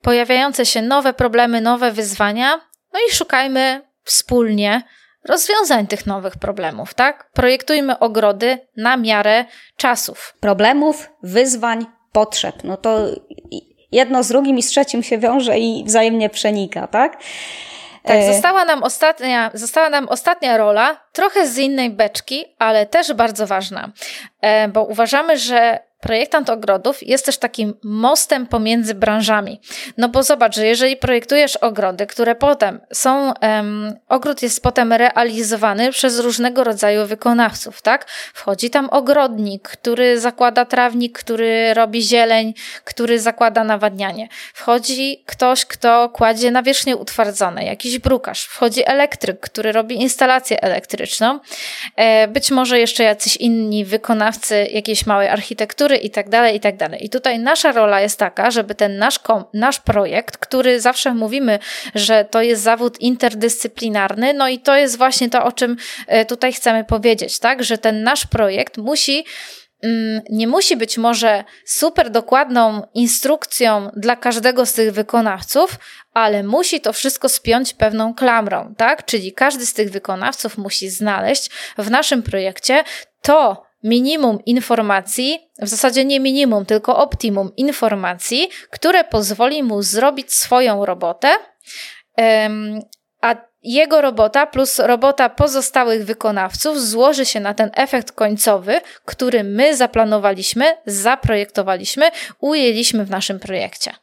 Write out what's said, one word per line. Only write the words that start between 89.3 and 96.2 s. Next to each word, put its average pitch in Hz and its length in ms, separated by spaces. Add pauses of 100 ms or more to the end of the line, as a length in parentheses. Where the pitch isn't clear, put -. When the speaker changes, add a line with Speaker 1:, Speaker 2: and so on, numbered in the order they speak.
Speaker 1:
mu 208 200
zrobić 262 520
swoją 233 500
robotę, 180 440 (880)
em, 214 640 (400)
a 233 160 (260)
jego 294 380
robota 233 460
plus 269 320
robota 247 500
pozostałych 254 760
wykonawców 220 760